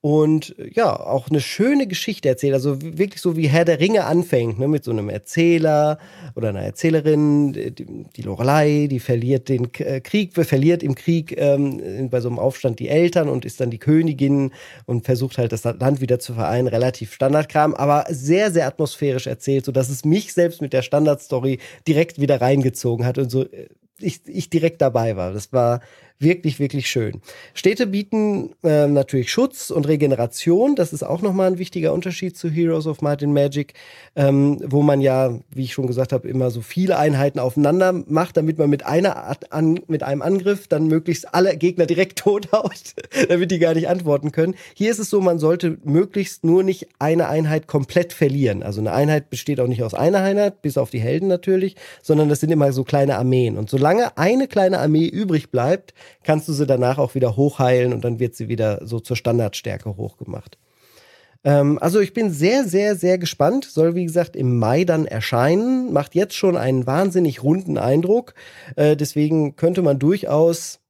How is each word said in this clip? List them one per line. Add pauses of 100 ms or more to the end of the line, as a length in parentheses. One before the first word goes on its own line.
und,
äh,
ja,
auch
eine
schöne
Geschichte
erzählt.
Also
w-,
wirklich
so,
wie
Herr
der
Ringe
anfängt,
ne,
mit
so
einem
Erzähler (380)
oder
einer
Erzählerin,
äh,
die, (100)
die
Lorelei,
die
verliert
den
K-,
äh,
Krieg,
ver-,
verliert
im
Krieg,
ähm,
äh,
bei
so
einem
Aufstand
die
Eltern
und
ist
dann
die
Königin (340)
und
versucht
halt,
das
Land
wieder
zu
vereinen.
Relativ
Standardkram,
aber
sehr,
sehr
atmosphärisch
erzählt,
sodass
es
mich
selbst
mit
der
Standardstory (260)
direkt
wieder
reingezogen
hat
und
so,
äh, (340)
ich,
ich
direkt
dabei
war.
Das
war (400)
wirklich,
wirklich
schön. (320)
Städte
bieten, (120)
ähm,
natürlich
Schutz
und
Regeneration.
Das
ist
auch
nochmal
ein
wichtiger
Unterschied
zu
Heroes
of
Might
and
Magic, (440)
ähm,
wo
man
ja, (100)
wie
ich
schon
gesagt
habe,
immer
so
viele
Einheiten
aufeinander
macht,
damit
man
mit
einer
At-,
an-,
mit
einem
Angriff
dann
möglichst
alle
Gegner
direkt
<laughs>
tot
haut, (340)
damit
die
gar
nicht
antworten
können. (180)
Hier
ist
es
so,
man
sollte
möglichst
nur
nicht (100)
eine
Einheit
komplett
verlieren.
Also
eine
Einheit
besteht
auch
nicht
aus
einer
Einheit,
bis
auf
die
Helden
natürlich, (240)
sondern
das
sind
immer
so
kleine
Armeen.
Und
solange
eine
kleine
Armee
übrig
bleibt, (300)
kannst
du
sie
danach
auch
wieder
hochheilen
und
dann
wird
sie
wieder
so
zur
Standardstärke
hochgemacht. (840)
Ähm,
also
ich
bin
sehr,
sehr,
sehr
gespannt.
Soll,
wie
gesagt,
im
Mai
dann
erscheinen.
Macht
jetzt
schon
einen
wahnsinnig
runden
Eindruck. (420)
Äh,
deswegen
könnte
man
durchaus (100)